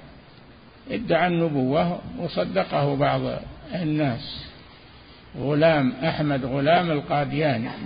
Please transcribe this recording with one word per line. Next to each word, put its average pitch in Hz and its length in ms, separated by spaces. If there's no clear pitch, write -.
ادعى 175 360
النبوة 165 720
وصدقه 170 800
بعض 135 240
الناس، 151 720
غلام 147 540
أحمد 147 520
غلام 151 460
القادياني، 143 800